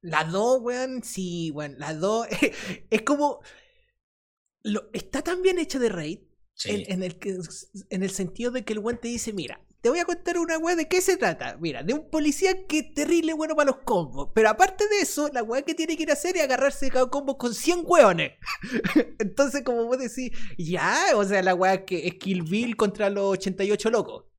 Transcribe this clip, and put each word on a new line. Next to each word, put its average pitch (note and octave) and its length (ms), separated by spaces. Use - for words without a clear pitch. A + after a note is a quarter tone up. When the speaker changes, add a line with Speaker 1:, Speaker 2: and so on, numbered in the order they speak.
Speaker 1:
Las D#3+ 320
dos, A#3+ 300
weón, B3 420
sí, E3+ 480
weón, C#3+ 260
las D3+ 220
dos. A3 260
<laughs> - 320
Es A3 120
como, C#4+ 380
lo, G#3 300
está C4 300
tan F4+ 200
bien F#4 160
hecha D4 200
The A#3+ 100
Raid, F3 300
Speaker 2:
Sí. G#3 100
Speaker 1:
en, G3 60
en F#3 100
el F3 160
que, F#3+ 180
en F#3+ 120
el F#3+ 80
sentido G3 400
de B3 140
que A3+ 80
el G#3+ 80
weón A#3 200
te A#3 60
dice, A#3 260
"Mira, F3 280
te A#3 100
voy E4+ 100
a E4+ 40
contar F4 340
una E4 200
weá E4 160
de D#4+ 140
qué F#4 120
se F#4 160
trata. E3 440
Mira, C#3 240
de A3 100
un - 160
policía D#4+ 560
que D4+ 140
es - 140
terrible D#4+ 380
bueno D#4 220
para D4 160
los - 140
combos. E3 500
Pero A3 140
aparte F#4+ 400
de G#4 140
eso, D4 300
la A#3+ 120
weá A#3+ 180
que D#4+ 120
tiene D#4+ 220
que D#4+ 60
ir D4+ 80
a F#3+ 40
hacer F#4 220
es D#4+ 60
agarrarse C4+ 440
de C4 40
cada B3+ 200
combo C4+ 280
con A#3+ 160
cien F4 300
weones". F#3 480
<laughs> - 600
Entonces, C4 420
como A#3 220
vos B3 140
decís, B3+ 340
ya, F3 400
o G#3 100
sea, F#3+ 180
la F#3 120
weá F#3+ 300
que F3 240
es F3 60
Kill F#3+ 280
Bill G#3+ 340
contra G#3 320
los G3+ 140
ochenta F#3+ 260
y G3 80
ocho G#3 180
locos. - 360